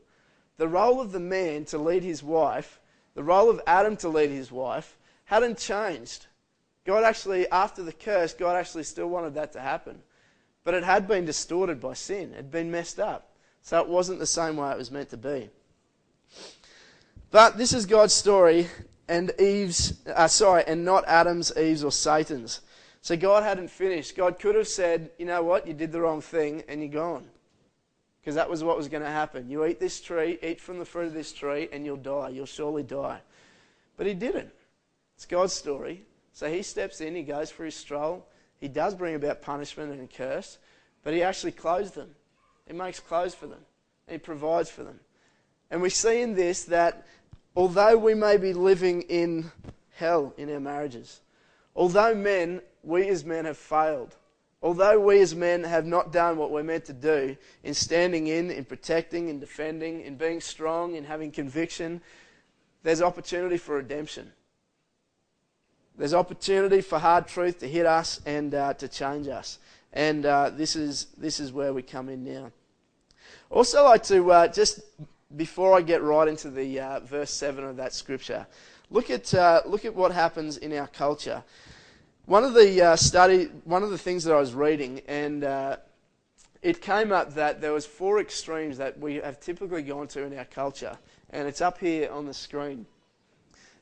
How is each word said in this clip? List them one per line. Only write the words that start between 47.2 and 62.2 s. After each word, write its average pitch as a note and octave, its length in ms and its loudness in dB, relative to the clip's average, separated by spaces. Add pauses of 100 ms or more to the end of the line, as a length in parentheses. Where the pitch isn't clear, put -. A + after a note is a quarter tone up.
although F#3+ 420 6
we A3 160 4
may G#3 240 4
be F#3 160 -2
living F3+ 500 2
in E3+ 480 -2 (400)
hell E3 460 0
in D3 140 -10
our C#3+ 80 -8
marriages, C#3 600 -10 (560)
although G3+ 400 4
men, F#3 460 -2 (220)
we F3 260 0
as E3 160 -2
men E3 200 -6
have D3+ 120 -8
failed, D#3 580 -2 (460)
although F#3+ 380 6
we G3+ 200 8
as E3 160 6
men F3 280 0
have E3 220 0
not E3+ 260 0
done E3+ 260 2
what D3+ 140 -4
we're D3+ 120 -4
meant D#3+ 220 -6
to C#3+ 80 -16
do C3+ 420 0 (280)
in D3 100 -8
standing E3 540 0
in, E3+ 220 -2
in C3+ 160 -8
protecting, E3 640 -4
in C#3+ 100 -10
defending, D#3 600 -10
in C#3 140 -16
being E3 240 -4
strong, E3 560 -6
in D3 80 -10
having D#3 280 -10
conviction, E3 680 -6 (840)